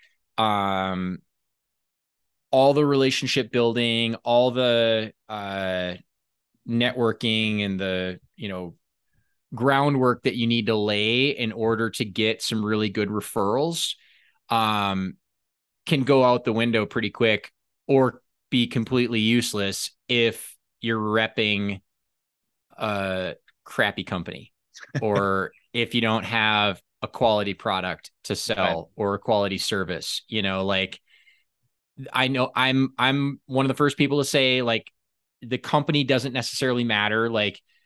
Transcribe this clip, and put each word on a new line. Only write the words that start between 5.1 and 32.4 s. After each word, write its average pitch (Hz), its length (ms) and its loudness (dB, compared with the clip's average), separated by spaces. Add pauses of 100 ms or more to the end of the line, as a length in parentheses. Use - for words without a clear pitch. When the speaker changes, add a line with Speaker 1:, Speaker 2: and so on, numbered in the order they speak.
Speaker 1:
uh, 95 680 -4 (720)
networking 110 960 0
and 98 140 -4
the, 92 400 -4 (160)
you 107 120 -12
know, 90 280 -10 (800)
groundwork 135 680 2
that 113 140 0
you 117 100 -2
need 117 220 2
to 113 80 2
lay 107 540 2
in 117 220 -4
order 113 380 0
to 113 160 -4
get 107 380 0
some 110 200 -2
really 107 260 0
good 104 200 -2
referrals, 113 840 -2 (540)
um, 101 640 0 (720)
can 139 160 0
go 131 200 4
out 123 200 2
the 117 100 -2
window 113 320 2
pretty 110 240 -4
quick 110 420 0 (360)
or 131 340 4 (300)
be 123 160 2
completely 120 520 0
useless 107 760 0 (120)
if 117 480 0 (240)
you're 113 200 -2
repping 107 840 0 (960)
a 98 560 -4 (300)
crappy 101 400 -2
company - 500 -10 (240)
Speaker 2:
<laughs> - 240 -8
Speaker 1:
or 98 500 0 (220)
if 117 220 -2
you 117 60 2
don't 110 240 0
have 107 540 0 (220)
a - 60 -6
quality 104 460 0
product 92 580 -6 (140)
to 123 100 -4
sell 110 220 -4
Speaker 2:
Right. 87 280 -2 (120)
Speaker 1:
or 101 160 0
a 101 60 -4
quality 101 380 0
service. 90 720 -6
You 110 140 -4
know, 95 240 -2
like, 95 340 -2 (1120)
I 127 160 0
know 131 260 0